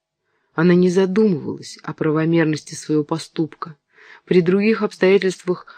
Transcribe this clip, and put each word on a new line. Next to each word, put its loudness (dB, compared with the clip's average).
Она 4
не 4
задумывалась -2
о -12
правомерности -2
своего -2
поступка. -8
При 4
других 0
обстоятельствах 0